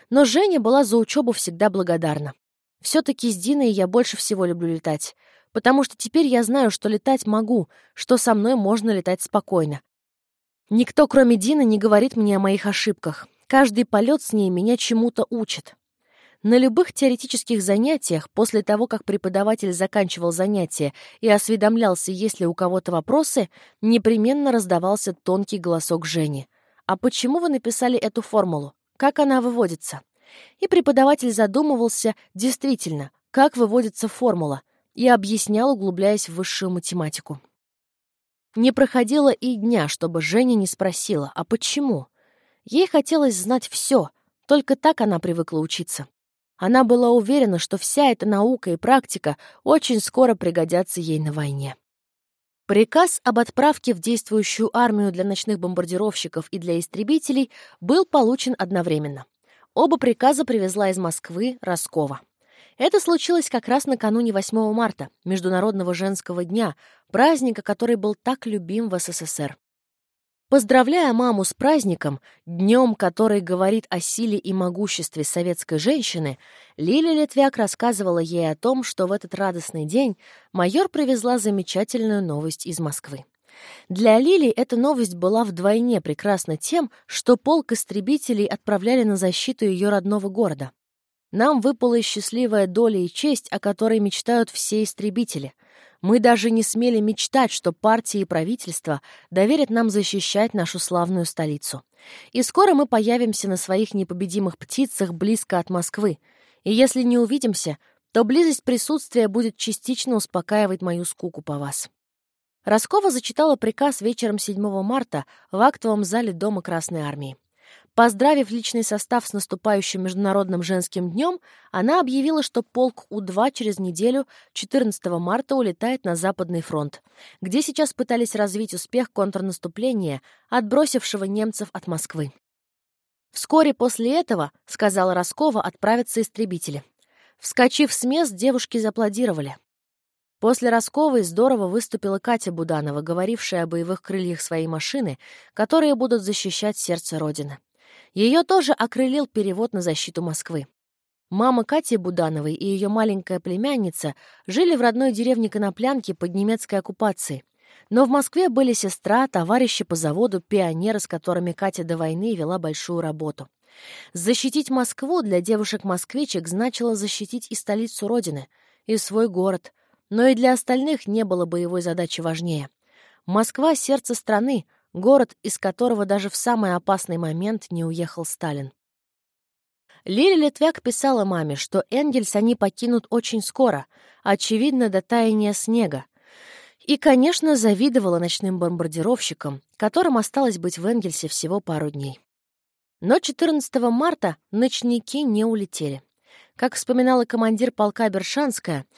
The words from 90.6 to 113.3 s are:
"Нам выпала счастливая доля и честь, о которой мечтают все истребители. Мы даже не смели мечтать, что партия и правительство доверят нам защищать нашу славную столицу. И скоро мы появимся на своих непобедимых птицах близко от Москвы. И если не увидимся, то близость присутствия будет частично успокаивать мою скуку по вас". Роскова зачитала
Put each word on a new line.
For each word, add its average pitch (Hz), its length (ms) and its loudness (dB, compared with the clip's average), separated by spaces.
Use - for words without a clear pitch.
"Нам 247 300 2
выпала 240 400 2
счастливая 214 640 0
доля 208 340 2
и 175 80 -2
честь, - 420 -2
о 196 80 -4
которой 220 400 0
мечтают 226 500 0
все - 340 -2
истребители. 196 720 -4
Мы 220 200 4
даже 226 320 4
не 226 100 4
смели 226 380 2
мечтать, 220 500 0
что - 220 -4
партия 220 480 0
и 190 40 0
правительство 165 800 -4
доверят 226 380 4
нам 226 220 2
защищать 202 640 0
нашу 180 240 -2
славную 175 480 0
столицу. 147 560 -6
И 247 140 0
скоро 381 280 4
мы 285 140 4
появимся 220 600 0
на 185 80 -2
своих 196 380 -2
непобедимых 185 640 -4
птицах - 560 -2
близко 190 460 0
от 170 120 -6
Москвы. 180 500 -2
И 233 100 -2
если 254 300 4
не 240 160 4
увидимся, 220 600 -2
то - 100 4
близость 294 400 2
присутствия 247 640 0
будет 220 300 -2
частично 247 580 -4
успокаивать 196 680 -2
мою 175 220 -4
скуку - 380 -8
по 143 160 -8
вас". 139 320 -8
Роскова 381 460 2
зачитала 277 460 0